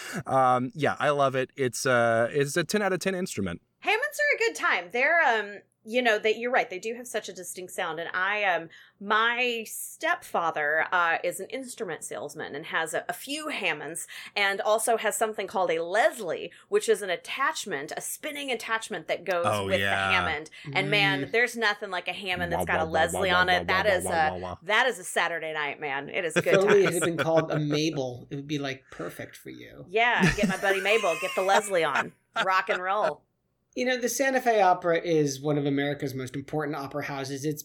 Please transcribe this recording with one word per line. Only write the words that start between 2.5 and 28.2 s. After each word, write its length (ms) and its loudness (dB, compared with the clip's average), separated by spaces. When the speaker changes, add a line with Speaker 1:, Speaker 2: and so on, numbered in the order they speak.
Speaker 1:
a 40 4
ten 200 0
out 100 2
of 80 0
ten 140 -2
instrument. 480 -4
Speaker 2:
Hammonds 220 0
are 160 2
a 20 -2
good 60 -2
time. 380 0
They're, 300 4
um, 380 0
you 140 0
know, 180 4
that 200 2
you're 120 -2
right. 200 2
They 80 -6
do 160 -6
have 120 -12
such 220 -6
a 60 -10
distinct 400 -12
sound. 260 -4
And 140 -8
I, 300 0
um, 260 0
my 720 0
stepfather, 1200 0
uh, 320 4
is 180 -4
an 100 -10
instrument 540 -8
salesman 500 -10
and 100 -8
has 300 -2
a, 120 -4
a 60 -4
few 360 -8
Hammonds 580 -6
and 280 0
also 340 2
has 180 0
something 320 -2
called 240 0
a 120 0
Leslie, 680 0
which 180 2
is 140 4
an 80 -4
attachment, 840 -4
a 60 -8
spinning 500 -8
attachment 580 -4
that 180 -4
goes 200 0
Speaker 1:
Oh, 200 0
Speaker 2:
with 120 2
Speaker 1:
yeah. 120 2
Speaker 2:
the 60 2
Hammond. 360 -2
And 180 -2
man, 360 2
Speaker 3:
Mm. 60 -10
Speaker 2:
there's 220 2
nothing 360 -2
like 180 -6
a 60 -4
Hammond 360 -4
that's 100 0
Speaker 1:
Wah, 40 -2
Speaker 2:
got 160 0
a 60 0
Speaker 1:
wah, 40 -6
wah, 100 2
Speaker 2:
Leslie 320 2
Speaker 1:
wah, 80 4
Speaker 2:
on 80 4
Speaker 1:
wah, 40 4
Speaker 2:
it. 60 4
Speaker 1:
wah, 80 -2
Speaker 2:
That 200 2
Speaker 1:
wah, 60 4
Speaker 2:
is 120 0
Speaker 1:
wah, 80 -4
Speaker 2:
a, 200 2
Speaker 1:
wah, 60 -6
wah. 240 -6
Speaker 2:
that 240 4
is 120 0
a 60 -14
Saturday 480 -2
night, 300 -4
man. 260 -4
It 160 -2
is 100 -2
Speaker 3:
If 100 2
Speaker 2:
good 120 4
Speaker 3:
only 240 6
it 40 6
Speaker 2:
times. 100 2
Speaker 3:
had 100 -2
been 140 0
called 320 2
a 80 0
Mabel, 720 -2